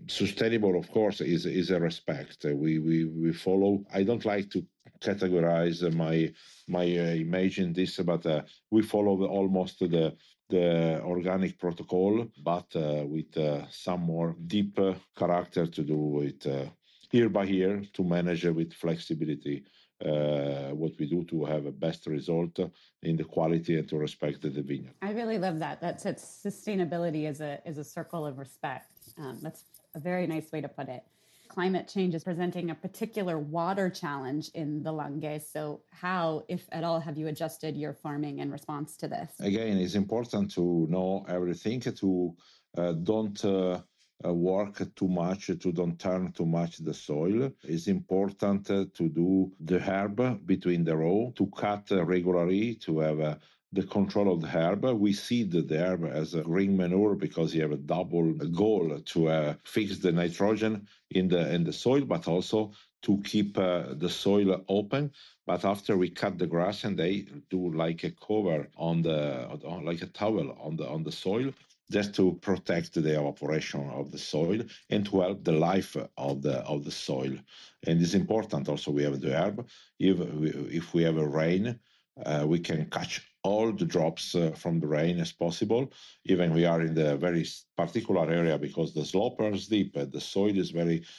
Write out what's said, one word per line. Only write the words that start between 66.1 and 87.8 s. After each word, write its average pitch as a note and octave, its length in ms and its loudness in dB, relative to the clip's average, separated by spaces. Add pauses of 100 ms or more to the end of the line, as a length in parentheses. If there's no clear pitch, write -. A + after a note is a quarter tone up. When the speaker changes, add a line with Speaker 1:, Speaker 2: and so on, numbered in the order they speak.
Speaker 1:
the F2 80 0
grass F2+ 380 0
and G2 120 -2
they F#2+ 300 0 (220)
do F2+ 240 0
like E2 320 -2
a E2+ 60 -4
cover E2+ 640 -2
on E2 260 2
the, D2 440 0 (180)
on, E2 200 -8
like E2+ 160 -4
a F#2 60 -8
towel G#2 540 -2
on D#2 160 -6
the, D2+ 100 -6
on D#2+ 160 -4
the D#2 80 -6
soil, A#2+ 400 -2 (400)
just G2+ 240 0
to F#2 260 4
protect F2 520 -2
the D2+ 260 2
evaporation D2 680 -2
of C#2 220 -6
the C#2+ 60 -10
soil E2 440 0 (280)
and G#2 160 0
to G2 160 2
help G2 220 -2
the F2 80 2
life E2+ 440 2 (220)
of C#2 240 -4
the, C2+ 180 0
of C#2+ 260 -4
the - 60 -10
soil. C2+ 420 -4 (520)
And E2 160 4
it's E2+ 120 4
important F2 560 0
also D2 220 -2
we C#2+ 120 2
have C#2 180 0
the C#2 160 0
herb. G2+ 300 -2 (320)
If F#2 200 4
we, D#2 300 0
if D2 440 -4
we E2+ 100 4
have D#2+ 140 2
a D2+ 100 2
rain, F2+ 520 2 (460)
uh, D2 220 0
we E2+ 120 4
can D#2+ 300 -2
catch - 360 -6 (180)
all A2 280 2
the F#2+ 140 -2
drops, E2 500 0
uh, E2 220 2
from E2+ 240 -2
the D#2 60 0
rain E2 320 2
as E2 120 -4
possible. A2+ 580 0 (360)
Even F2 280 4
we E2 120 6
are E2+ 160 4
in D#2+ 120 0
the D2+ 220 4
very F2 260 2
s-, - 220 -8 (140)
particular F2+ 520 0